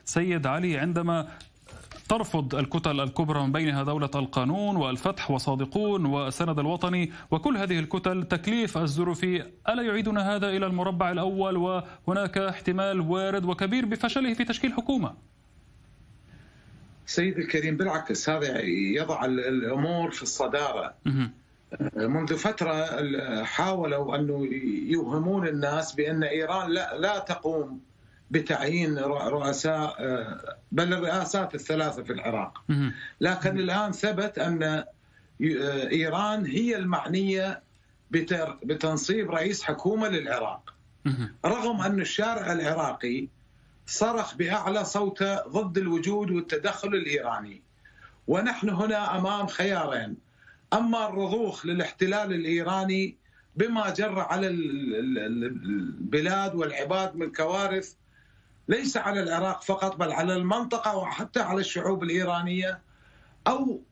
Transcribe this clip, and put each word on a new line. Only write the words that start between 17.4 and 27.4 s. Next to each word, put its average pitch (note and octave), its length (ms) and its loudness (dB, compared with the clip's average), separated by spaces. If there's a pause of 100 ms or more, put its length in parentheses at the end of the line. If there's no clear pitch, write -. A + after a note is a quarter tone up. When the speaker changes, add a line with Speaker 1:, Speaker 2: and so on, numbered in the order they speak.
Speaker 2:
بالعكس، D#3 540 -2
هذا C#3+ 300 0 (340)
يضع D3+ 300 0
ال-، B2+ 160 2
الأمور C3+ 720 0
في - 120 -8
الصدارة. B2+ 720 -2 (100)
Speaker 1:
مهم. C3+ 260 2 (640)
Speaker 2:
منذ D3 400 0
فترة F3+ 360 0
ال-، C#3 760 -2
حاولوا D3 720 0
أن C#3+ 320 0 (380)
يوهمون E3 640 2
الناس D3 460 0
بأن D#3 280 2
إيران D#3+ 480 0
لا، F3 280 0
لا G3 200 2
تقوم D#3 640 -2 (500)